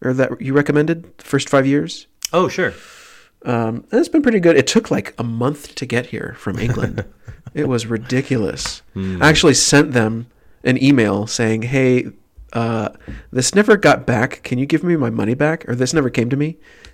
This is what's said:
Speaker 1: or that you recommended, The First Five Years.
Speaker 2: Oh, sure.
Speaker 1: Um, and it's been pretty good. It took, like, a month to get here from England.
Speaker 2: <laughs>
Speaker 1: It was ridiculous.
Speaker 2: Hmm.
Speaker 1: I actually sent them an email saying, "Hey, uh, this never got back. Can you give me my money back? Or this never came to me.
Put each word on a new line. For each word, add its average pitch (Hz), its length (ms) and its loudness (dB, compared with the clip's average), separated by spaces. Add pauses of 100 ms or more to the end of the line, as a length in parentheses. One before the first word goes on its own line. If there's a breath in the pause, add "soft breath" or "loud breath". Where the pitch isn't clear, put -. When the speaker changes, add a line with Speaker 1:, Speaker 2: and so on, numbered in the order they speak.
Speaker 1:
or 127 120 -2
that 127 260 -2
you 131 140 -4
recommended, 151 640 0
The - 60 -20
First - 260 -2
Five 135 160 4
Years. 147 400 -2 (260)
Speaker 2:
Oh, 175 160 2
sure. 165 240 -4 (720 soft breath)
Speaker 1:
Um, 117 460 -2
and 233 100 2
it's 330 80 0
been 311 140 0
pretty 233 180 2
good. 170 160 6
It - 100 4
took, - 240 0
like, - 280 -4
a 120 60 -4
month 120 500 -4
to - 100 -10
get 120 220 -4
here - 320 -10
from 107 200 -6
England. - 520 -4
Speaker 2:
<laughs> - 40 -20 (380 soft breath)
Speaker 1:
It 147 160 -4
was 117 160 -2
ridiculous. 117 960 -4 (140)
Speaker 2:
Hmm. 95 280 -6
Speaker 1:
I 143 60 6
actually 151 260 4
sent 147 380 4
them 113 340 0 (380)
an 127 180 0
email 110 440 4
saying, 110 360 -2
"Hey, 127 440 2 (460)
uh, 113 380 -2 (420 loud breath)
this 127 220 -2
never 208 220 4
got 147 300 2
back. 123 380 0
Can 127 140 -4
you 135 80 -2
give 156 180 0
me 175 120 2
my 123 140 0
money 110 240 -2
back? 151 340 -2
Or 120 60 -4
this 127 180 -2
never 143 180 0
came 120 200 -2
to 135 60 -2
me. 151 220 -4 (360 soft breath)